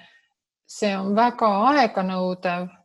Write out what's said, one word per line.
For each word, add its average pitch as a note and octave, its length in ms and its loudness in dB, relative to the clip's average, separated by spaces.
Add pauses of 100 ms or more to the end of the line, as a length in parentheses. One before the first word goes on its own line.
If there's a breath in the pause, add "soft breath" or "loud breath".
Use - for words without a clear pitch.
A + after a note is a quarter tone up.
(680 loud breath)
see G#3 260 -4
on F#3+ 200 -4
väga A#3+ 340 2 (260)
aeganõudev, F#3 920 -2 (180)